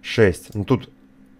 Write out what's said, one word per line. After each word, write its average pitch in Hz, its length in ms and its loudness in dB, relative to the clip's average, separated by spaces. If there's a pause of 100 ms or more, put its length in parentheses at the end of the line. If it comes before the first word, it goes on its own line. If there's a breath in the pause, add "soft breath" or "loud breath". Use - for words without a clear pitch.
шесть. - 520 0
Ну, 104 100 -6
тут - 260 -2 (500)